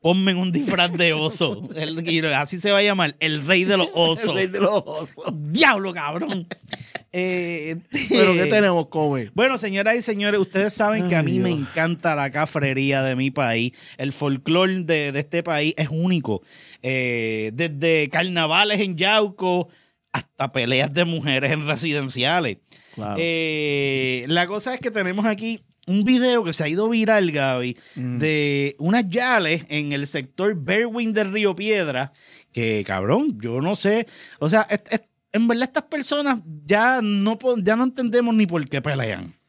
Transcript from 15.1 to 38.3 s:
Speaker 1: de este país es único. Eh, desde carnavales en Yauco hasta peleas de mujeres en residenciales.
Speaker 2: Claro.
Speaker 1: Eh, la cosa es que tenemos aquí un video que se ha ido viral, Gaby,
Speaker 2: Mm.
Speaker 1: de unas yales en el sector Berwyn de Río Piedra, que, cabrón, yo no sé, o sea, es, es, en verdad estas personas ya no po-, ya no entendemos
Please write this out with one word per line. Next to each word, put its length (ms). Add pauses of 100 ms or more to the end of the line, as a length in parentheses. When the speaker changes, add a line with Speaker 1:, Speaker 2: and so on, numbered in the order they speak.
Speaker 1:
de 80
este 220
país 340
es 140
único. 540 (400)
Eh, 680
desde 560
carnavales 720
en 140
Yauco 760 (420)
hasta 400
peleas 420
de 120
mujeres 460
en 160
residenciales. 880 (380)
Speaker 2:
Claro. 240
Speaker 1:
Eh, 1080
la 200
cosa 260
es 60
que 120
tenemos 340
aquí 360 (260)
un 160
video 400
que 100
se 100
ha 40
ido 220
viral, 420
Gaby, 440 (200)
Speaker 2:
Mm. 240
Speaker 1:
de 580
unas 320
yales 600
en 240
el 120
sector 500
Berwyn 580
de 100
Río 320
Piedra, 560 (400)
que, 340
cabrón, 560
yo 200
no 140
sé, 300 (340)
o 100
sea, 200
es, 120 (100)
es, 100 (300)
en 160
verdad 200
estas 160
personas 580 (240)
ya 360
no 380
po-, 180
ya 180
no 100
entendemos 500